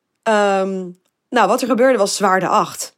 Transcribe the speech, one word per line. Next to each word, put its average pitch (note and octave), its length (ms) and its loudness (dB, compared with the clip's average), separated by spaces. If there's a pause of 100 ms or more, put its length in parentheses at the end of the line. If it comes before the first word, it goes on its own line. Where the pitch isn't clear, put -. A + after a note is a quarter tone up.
(220)
ehm, G3 680 -2 (400)
nou, A3+ 200 2
wat A#3 140 0
er B3 60 -6
gebeurde B3 300 2
was G3 180 -2
zwaarde F#3+ 320 2
acht - 500 -2